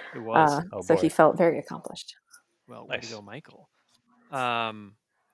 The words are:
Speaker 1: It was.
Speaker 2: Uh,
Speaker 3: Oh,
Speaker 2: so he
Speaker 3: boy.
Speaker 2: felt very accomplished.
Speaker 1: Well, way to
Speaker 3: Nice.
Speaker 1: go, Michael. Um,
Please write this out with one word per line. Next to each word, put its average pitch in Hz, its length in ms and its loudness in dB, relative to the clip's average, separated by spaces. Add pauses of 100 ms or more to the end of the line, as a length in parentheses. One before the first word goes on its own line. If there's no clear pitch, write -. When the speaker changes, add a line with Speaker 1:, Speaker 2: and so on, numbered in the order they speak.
(160)
Speaker 1:
It 127 40 -14
was. 143 320 4
Speaker 2:
Uh, 143 100 0 (120)
Speaker 3:
Oh, 98 80 -8
Speaker 2:
so 160 140 2
he 156 120 2
Speaker 3:
boy. 156 60 -2
Speaker 2:
felt 160 240 6
very 170 220 4
accomplished. - 560 -14 (520)
Speaker 1:
Well, 117 200 -18
way 127 100 -8
to - 40 -10
Speaker 3:
Nice. 113 120 -14
Speaker 1:
go, 107 80 -14
Michael. 104 480 -20 (640)
Um, 113 640 -6 (380)